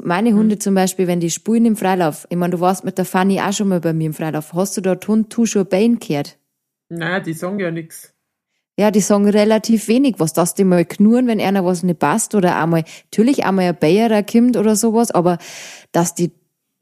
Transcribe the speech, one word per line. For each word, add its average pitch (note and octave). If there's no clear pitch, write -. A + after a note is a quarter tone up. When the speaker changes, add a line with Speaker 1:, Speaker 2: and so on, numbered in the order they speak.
Speaker 1:
meine G3+
Hunde G#3+
Speaker 2:
Mhm. G#3
Speaker 1:
zum G3
Beispiel, F#3+
wenn F3
die E3
spulen A3+
im A3
Freilauf, F#3
ich F3
meine, F3
du E3+
warst F#3
mit F#3+
der F#3
Fanny F#3+
auch G3+
schon G3+
mal F3+
bei E3
mir D#3+
im D#3
Freilauf, D3+
hast G3
du G#3+
dort F#3
Hund, G#3+
tu A#3
schon G3
Bein A#3
gehört? -
Speaker 2:
Nein, E3+
die E3
sagen F#3
ja F3
nix. E3
Speaker 1:
Ja, G#3
die G#3
sagen G3+
relativ G#3+
wenig B3
was, D#3+
dass E3+
die G3+
mal F3+
knurren, A#3
wenn A3
einer F#3+
was F3+
nicht F3+
passt E3+
oder F3+
einmal, E3
natürlich B3
einmal F#3
ein F3
Bayerer G#3
kommt A#3
oder G#3+
sowas, A3+
aber F3
dass F3
die F3